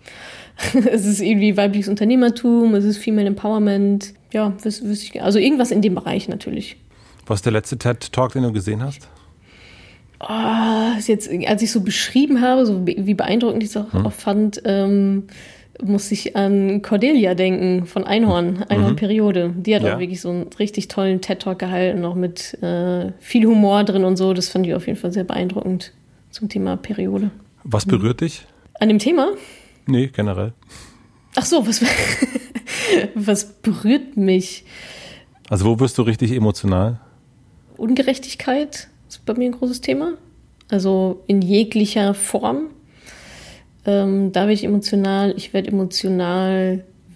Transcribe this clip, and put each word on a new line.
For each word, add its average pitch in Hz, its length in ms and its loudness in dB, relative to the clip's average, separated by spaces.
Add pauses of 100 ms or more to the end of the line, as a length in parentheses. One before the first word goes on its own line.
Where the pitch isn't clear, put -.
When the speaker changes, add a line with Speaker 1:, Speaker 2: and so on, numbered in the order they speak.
(260)
Speaker 1:
<laughs> - 460 -12
Ist 226 320 2
es 202 160 2
irgendwie 202 380 2
weibliches 202 320 2
Unternehmertum? 233 840 4
Ist 202 100 4
es 208 120 2
Female 208 300 0
Empowerment? 202 880 0 (180)
Ja, 214 300 0
wüs-, 214 200 -6
wüsste 208 220 -4
ich - 80 -16
ge-, - 80 -10
also 208 180 2
irgendwas 247 340 2
in 208 100 4
dem 196 120 2
Bereich - 340 -4
natürlich. - 480 -8 (500)
Speaker 2:
Was 101 140 -2
ist - 40 -6
der 117 80 0
letzte 107 240 -2
ted 120 380 -4
Talk, 127 180 2
den 131 120 0
du 120 80 0
gesehen 107 300 -4
hast? 139 260 -10 (1120)
Speaker 1:
Oh, 220 800 0
ist 208 100 -4
jetzt, 208 200 0 (180)
als 208 140 2
ich 220 100 0
so 233 120 0
beschrieben 254 580 2
habe, 254 240 4
so 208 160 2
be-, 175 180 0
wie 196 160 2
beeindruckend 226 480 0
ich 208 80 -4
es - 60 -6
auch, 208 160 -6
Speaker 2:
Hm. 196 140 2
Speaker 1:
auch 208 60 -2
fand, 208 520 0
ähm, 196 600 2 (580)
muss 202 300 0
ich - 240 -4
an 196 460 2
Cordelia 214 520 2
denken 180 500 2
von 185 200 -4
Einhorn, 190 500 2
Speaker 2:
Mhm. 190 140 -4
Speaker 1:
Einhorn 175 280 2
Periode. 196 600 2
Die 190 180 0
hat 208 80 2
Speaker 2:
Ja. 113 140 0
Speaker 1:
auch - 20 -4
wirklich 180 220 -6
so 175 100 -6
einen 175 160 -4 (120)
richtig 208 300 -4
tollen 190 320 0
ted 185 200 -6
Talk 185 180 -6
gehalten, 180 460 -2
auch 175 100 -4
mit, 180 480 -6
äh, 180 560 -2
viel - 260 2
Humor 208 400 6
drin 190 200 2
und 185 120 2
so. 190 160 2
Das 180 160 -2
fand 185 180 0
ich 165 80 0
auf 170 120 -4
jeden - 120 -4
Fall 175 140 -6
sehr 190 120 -2
beeindruckend 185 680 -4 (380)
zum 214 180 -8
Thema 190 280 -4
Periode. 196 540 -4 (340)
Speaker 2:
Was 110 220 0
Speaker 1:
Mhm. 98 40 -2
Speaker 2:
berührt 110 300 0
dich? - 260 -6 (340)
Speaker 1:
An 220 80 4
dem 214 120 4
Thema? 302 280 2 (580)
Speaker 2:
Nee, 131 280 2
generell. 104 380 -2 (840)
Speaker 1:
Ach 262 100 -2
so, 294 220 2
was, 226 160 0
<laughs> - 1300 -2
was 208 300 0
berührt 226 720 0
mich? 185 480 0 (880)
Speaker 2:
Also 101 160 2
wo 113 140 2
wirst 131 180 0
du 127 40 4
richtig 113 300 0
emotional? 107 680 0 (760)
Speaker 1:
Ungerechtigkeit 262 1120 -2 (200)
ist - 180 -20
bei 226 80 -2
mir 247 120 -2
ein 247 60 -2
großes 247 280 -4
Thema. 311 320 -2 (580)
Also 190 560 0
in 196 160 2
jeglicher 208 720 2
Form. 254 540 -4 (1200)
Ähm, 196 460 2
da 185 100 0
werde 214 120 4
ich 208 100 -2
emotional. 196 720 0
Ich - 160 -12
werde 196 160 -2
emotional, 185 1160 0 (320)